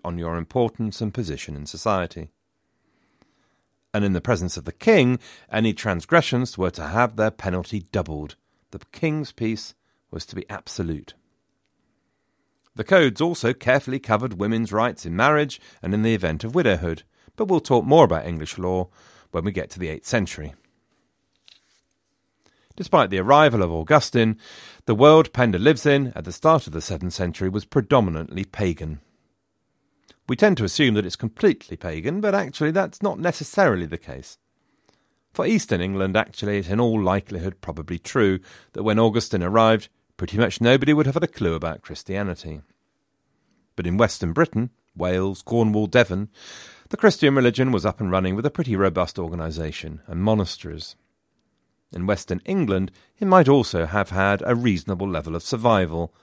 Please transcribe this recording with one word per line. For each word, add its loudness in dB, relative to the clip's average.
on -6
your -6
importance -4
and -4
position -8
in -12
society. -6
And 0
in 0
the -2
presence -4
of -14
the -8
king, 2
any 0
transgressions -2
were -2
to -12
have 0
their 0
penalty -6
doubled. -6
The -16
king's -6
peace -6
was -14
to -18
be -10
absolute. -10
The -8
codes 4
also 0
carefully 0
covered -2
women's -2
rights -2
in -6
marriage 0
and -4
in 0
the 2
event -2
of -8
widowhood, 0
but -4
we'll 2
talk 2
more 8
about 2
English -8
law -2
when -4
we -2
get -6
to -18
the -6
eighth -10
century. -4
Despite 2
the -2
arrival 6
of 0
Augustine, 2
the 0
world 8
Penda 2
lives 2
in 2
at -10
the -10
start 2
of -10
the -6
seventh -6
century -4
was -4
predominantly 0
pagan. -4
We -2
tend 4
to 0
assume 2
that 0
it's -10
completely -2
pagan, -8
but -2
actually -2
that's -4
not -2
necessarily 0
the -8
case. -16
For -4
Eastern 0
England, -2
actually, -4
it's -6
in 0
all 2
likelihood -4
probably -10
true 0
that -8
when 0
Augustine 2
arrived, 4
pretty -4
much 0
nobody 4
would 4
have 0
had 0
a 0
clue -2
about -6
Christianity. -8
But -4
in 0
Western 2
Britain, 0
Wales, -2
Cornwall, 0
Devon, 2
the -6
Christian 4
religion 2
was 0
up -2
and -2
running 0
with -2
a -2
pretty -4
robust 0
organisation -8
and -6
monasteries. -4
In -6
Western -4
England, -2
it -2
might 6
also 4
have -2
had 0
a 0
reasonable -2
level -4
of -8
survival 0